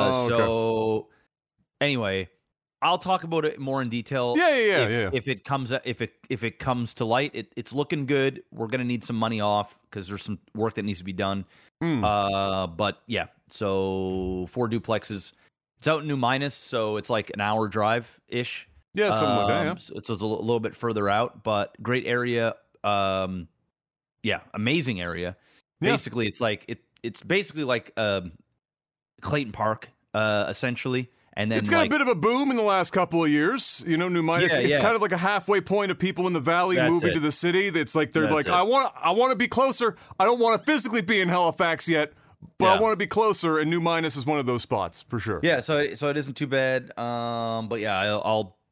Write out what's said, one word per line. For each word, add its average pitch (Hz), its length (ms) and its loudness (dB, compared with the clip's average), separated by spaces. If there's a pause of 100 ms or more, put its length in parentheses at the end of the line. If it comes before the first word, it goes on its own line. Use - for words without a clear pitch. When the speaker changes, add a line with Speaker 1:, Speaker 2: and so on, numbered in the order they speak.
(140)
Speaker 1:
Oh, 127 120 2
okay. 117 100 2
Speaker 2:
so 113 720 0 (720)
anyway, 107 480 0 (520)
I'll 170 180 2
talk 185 260 -2
about 165 200 0
it 151 140 -2
more 135 240 -2
in 123 60 -4
detail 120 480 -2
Speaker 1:
Yeah, 339 140 4
yeah, 285 60 4
yeah, 202 280 4
Speaker 2:
if, 107 60 0
Speaker 1:
yeah. 113 220 0
Speaker 2:
if 123 160 -2
it 120 160 -6
comes, 135 280 -4 (120)
if 123 160 -4
it, 113 140 -6 (160)
if 117 140 -4
it 113 140 -6
comes 123 360 -4
to 127 100 -4
light. 127 300 0
It, - 220 -10
it's - 160 -10
looking 143 340 -2
good. 135 360 0 (100)
We're 113 160 -6
gonna 123 160 0
need 120 200 -2
some 117 120 -4
money 113 240 0
off 104 380 2 (120)
'cause 92 180 -10
there's 98 160 -8
some 101 140 -6 (160)
work 110 200 -2
that 104 100 -4
needs 101 140 -4
to 87 60 -12
be 95 80 -6
done. 98 320 -2 (380)
Speaker 1:
Hmm. 151 220 0
Speaker 2:
Uh, 98 640 0
but 92 400 -2
yeah, 98 200 -4 (220)
so 95 1000 -2
four 120 200 -2
duplexes. 107 640 -4 (460)
It's - 100 -6
out 156 140 2
in 151 60 -6
New 143 80 -2
Minas, 131 400 0
so 107 400 -2
it's, 104 120 -6
like, 110 260 -2
an 104 60 -4
hour 107 280 2
drive-ish. 117 1000 -2 (260)
Speaker 1:
Yeah, 202 180 2
something 107 240 2
like 101 100 2
that, 101 140 2
Speaker 2:
Um, 98 80 0
Speaker 1:
yeah. 175 80 -4
Speaker 2:
so - 200 -16
it's, 104 140 -8
it's 101 100 -4
a 104 40 -4
l-, 107 160 0
little 117 180 0
bit 110 160 -6
further 107 340 -2
out, 110 360 0
but 104 360 -2
great 120 240 -2
area. 120 520 0 (260)
Um, 95 640 0 (800)
yeah, 101 160 -2 (140)
amazing 120 460 0
area. 87 360 -6 (440)
Speaker 1:
Yeah. 208 120 2
Speaker 2:
Basically, 113 340 -2
it's 101 140 -8
like, 107 260 -2
it, - 140 -12 (240)
it's - 180 -10
basically 165 400 -2
like, 123 340 -2
um, 98 360 -2 (880)
Clayton 131 320 -4
Park, 110 360 -2 (260)
uh, 104 340 0
essentially. 127 640 -4 (240)
And 107 180 -2
then, 110 80 2
Speaker 1:
It's - 100 0
got 339 80 4
Speaker 2:
like, 330 80 4
Speaker 1:
a 220 40 0
bit 294 100 2
of 262 80 2
a 233 80 2
boom 240 340 2
in 254 60 0
the 226 80 2
last 190 260 2
couple 170 320 2
of 151 80 4
years. 165 560 0
You 165 100 2
know, 175 120 0
New 170 160 0
Minas, 170 260 2
Speaker 2:
Yeah, 156 80 2
Speaker 1:
it's 127 120 2
Speaker 2:
yeah. 143 120 4
Speaker 1:
kind 226 140 4
of 202 60 -2
like 190 100 0
a 180 40 0
halfway 190 440 0
point 196 320 0
of 180 80 -8
people 185 260 0
in 180 60 0
the 165 80 0
valley 175 340 2
Speaker 2:
That's 127 160 4
Speaker 1:
moving 170 200 2
Speaker 2:
it. - 40 2
Speaker 1:
to 165 60 0
the 151 100 2
city. 175 380 2
It's 156 260 -2
like, 156 160 0
they're 160 140 2
Speaker 2:
That's 156 100 2
Speaker 1:
like, 147 120 2
Speaker 2:
it. 165 60 -4
Speaker 1:
"I 180 100 4
want, 240 340 2
I 156 160 2
wanna 247 240 4
be 233 100 0
closer. 240 480 2 (240)
I 185 60 4
don't 240 160 4
wanna 226 180 4
physically 240 440 0
be 196 180 2
in 180 80 2
Halifax 170 600 2
yet, 151 240 0 (460)
but 185 80 4
I 190 80 8
Speaker 2:
Yeah. 190 60 4
Speaker 1:
wanna 220 160 4
be 196 100 -2
closer," 202 540 2
and 156 100 0
New 175 100 2
Minas 165 360 0
is 127 100 -6
one 147 140 2
of 127 60 -2
those 120 160 0
spots, 95 400 -2
for 117 180 -4
sure. 101 240 -2
Speaker 2:
Yeah, 156 160 4
so, 147 340 0
so 143 140 -2
it 143 80 0
isn't 139 180 -4
too 143 140 -4
bad. 131 500 0
Um, 117 720 -4
but 117 100 -4
yeah, 104 220 -2
I'll, 104 240 0
I'll 107 340 -2 (140)